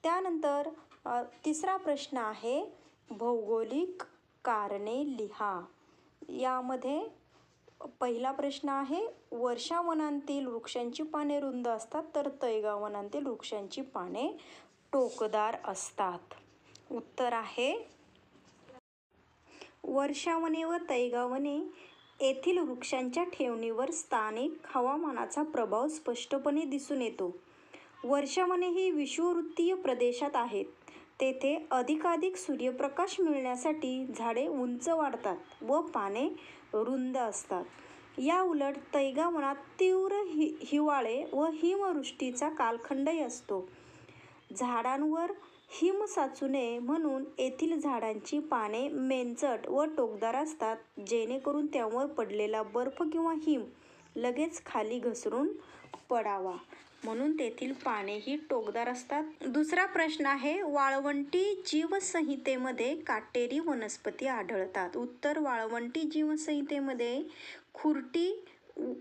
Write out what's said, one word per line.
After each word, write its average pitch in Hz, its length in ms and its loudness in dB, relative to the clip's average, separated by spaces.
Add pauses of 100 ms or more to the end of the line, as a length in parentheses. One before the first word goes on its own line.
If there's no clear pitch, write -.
त्यानंतर, 320 640 2 (360)
अ, 240 180 -2 (220)
तिसरा 320 320 2
प्रश्न 285 400 0
आहे, 233 480 -2 (440)
भौगोलिक 226 920 0 (420)
कारणे 220 720 -2
लिहा. 202 480 -4 (640)
यामध्ये 254 920 -2 (760)
पहिला 247 320 0
प्रश्न 277 380 -2
आहे, 277 380 0 (240)
वर्षावनांतील 285 1160 0
वृक्षांची 240 560 -4
पाने 294 360 0
रुंद 247 280 -2
असतात, 233 360 -2 (120)
तर 285 140 2 (120)
तैगावनांतील 208 840 -2
वृक्षांची 214 560 -6
पाने 214 560 -4 (560)
टोकदार 226 720 2
असतात. 185 680 -4 (580)
उत्तर 240 420 -2
आहे, 247 560 -2 (1900)
वर्षावने 320 800 0
व 339 120 0 (140)
तैगावने 247 680 0 (680)
येथील 269 360 2
वृक्षांच्या 254 680 0
ठेवणीवर 240 680 -2
स्थानिक 226 600 -2 (140)
हवामानाचा 277 800 0
प्रभाव 233 440 0
स्पष्टपणे 285 800 0
दिसून 277 360 -2
येतो. 185 380 -2 (640)
वर्षावने 359 640 4
ही 370 240 4
विषुववृत्तीय 339 840 2
प्रदेशात 247 600 2
आहेत. 220 320 0 (560)
तेथे 269 500 2
अधिकाधिक 311 640 2
सूर्यप्रकाश 277 840 -2
मिळण्यासाठी 262 840 0 (120)
झाडे 233 300 0
उंच 247 420 -2
वाढतात 277 760 -2
व 277 180 4
पाने 233 460 -2 (460)
रुंद 254 440 0
असतात. 202 480 -2 (520)
या 330 240 4
उलट 285 340 2 (180)
तैगावनात 285 640 2
तीव्र 370 580 4
हि-, 320 480 2
हिवाळे 285 720 2
व 285 120 4
हिमवृष्टीचा 311 1040 0
कालखंडही 277 720 0
असतो. 208 500 -4 (840)
झाडांवर 269 760 0 (380)
हिम 381 360 2
साचू 277 420 -2
नये 240 320 0
म्हणून 277 460 0 (120)
येथील 302 420 0
झाडांची 226 600 0
पाने 240 500 0
मेंचट 262 800 0
व 285 180 2
टोकदार 233 500 0
असतात, 262 420 -2 (300)
जेणेकरून 262 580 2
त्यावर 254 400 0
पडलेला 214 580 0
बर्फ 247 480 -2
किंवा 330 220 2
हिम 302 300 2 (520)
लगेच 254 500 -2
खाली 220 340 -2
घसरून 233 480 0 (640)
पडावा. 196 460 2 (480)
म्हणून 269 360 2
तेथील 254 340 -2
पानेही 214 640 -2 (120)
टोकदार 226 400 0
असतात. 277 340 -2 (240)
दुसरा 311 380 4
प्रश्न 320 400 2
आहे, 277 360 2
वाळवंटी 285 1040 2
जीवसंहितेमध्ये 285 1300 0
काटेरी 247 640 0
वनस्पती 254 680 -2
आढळतात. 190 720 -2
उत्तर, 285 420 -2
वाळवंटी 240 600 0
जीवसंहितेमध्ये 285 1200 0 (500)
खुरटी, 330 720 0 (320)
उ-, 254 240 -2